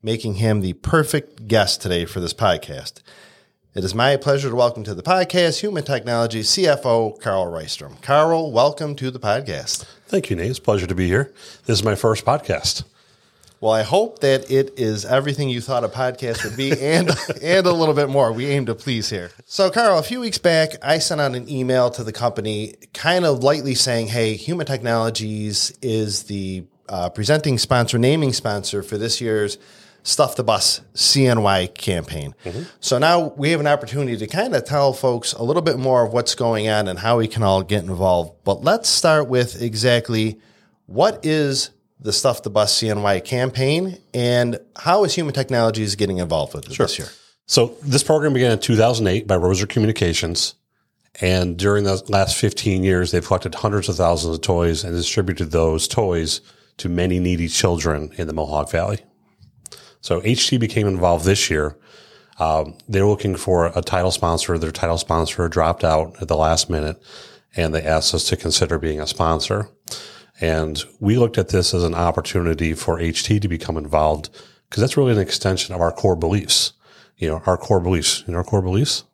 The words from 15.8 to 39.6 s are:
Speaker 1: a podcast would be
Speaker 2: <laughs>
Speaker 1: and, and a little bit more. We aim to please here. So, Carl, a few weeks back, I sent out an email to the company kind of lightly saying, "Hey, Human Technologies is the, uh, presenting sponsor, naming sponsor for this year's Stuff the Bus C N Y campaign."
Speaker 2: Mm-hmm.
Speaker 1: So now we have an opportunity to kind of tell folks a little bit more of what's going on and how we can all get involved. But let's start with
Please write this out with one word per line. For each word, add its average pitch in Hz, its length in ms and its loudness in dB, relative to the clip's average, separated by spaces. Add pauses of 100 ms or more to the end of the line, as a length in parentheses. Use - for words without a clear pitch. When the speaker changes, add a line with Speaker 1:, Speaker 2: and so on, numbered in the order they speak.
Speaker 1:
a 110 40 -2
podcast 123 560 -4
would 110 140 -6
be 135 140 -2
Speaker 2:
<laughs> 143 100 -2
Speaker 1:
and, 165 260 2 (340)
and 175 240 2
a 180 60 4
little 160 220 2
bit 143 160 2
more. 135 200 4
We 117 140 -4
aim 139 220 0
to 113 80 -2
please 113 340 -4
here. 90 220 -6 (160)
So, 190 240 0
Carl, 208 280 4
a 151 40 2
few 247 180 -6
weeks 226 160 -4
back, 160 360 2 (100)
I 156 160 2
sent 151 240 -2
out 131 120 0
an 123 140 -10
email 127 440 2
to 120 120 -10
the 107 80 -8
company 107 600 -4 (180)
kind 175 320 0
of 139 180 2
lightly 135 320 2
saying, 117 340 0
"Hey, 110 260 0
Human 156 320 -6
Technologies 113 1120 -4
is 110 440 -4
the, 95 400 -8 (240)
uh, 87 220 -4
presenting 143 480 0
sponsor, 120 400 0
naming 135 340 2
sponsor 104 500 -4
for 104 160 -8
this 110 220 -4
year's 107 380 -2 (440)
Stuff - 340 0
the 123 60 -4
Bus 110 380 2 (140)
C - 320 4
N 117 160 4
Y 95 240 4
campaign." 80 680 -6 (100)
Speaker 2:
Mm-hmm. 95 180 -8 (180)
Speaker 1:
So - 180 0
now 160 380 2
we 147 140 0
have 165 100 0
an 147 60 0
opportunity 139 500 -2
to 104 100 -6
kind 214 300 -4
of - 80 0
tell 139 300 2
folks 120 400 -2
a 117 80 -6
little 143 200 0
bit 151 160 0
more 127 280 4
of 110 80 -6
what's 120 200 0
going 113 360 0
on 107 180 2
and 90 100 -6
how 113 200 2
we 110 100 2
can 113 140 -2
all 95 200 4
get 98 220 -2
involved. 87 580 0
But 98 220 0
let's 208 240 2
start 156 400 2
with 123 320 0